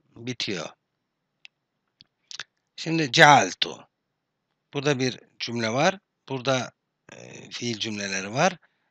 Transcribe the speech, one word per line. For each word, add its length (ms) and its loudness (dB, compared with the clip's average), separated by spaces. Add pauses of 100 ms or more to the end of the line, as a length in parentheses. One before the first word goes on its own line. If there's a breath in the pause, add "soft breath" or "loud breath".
(160)
bitiyor. 540 -8 (2000)
Şimdi 360 -2
cealtu. 760 6 (840)
Burada 260 0
bir 200 -2 (200)
cümle 300 -4
var. 300 0 (300)
Burada, 420 -2 (420)
e, 360 -20
fiil 300 -6
cümleleri 540 -6
var. 240 0 (340)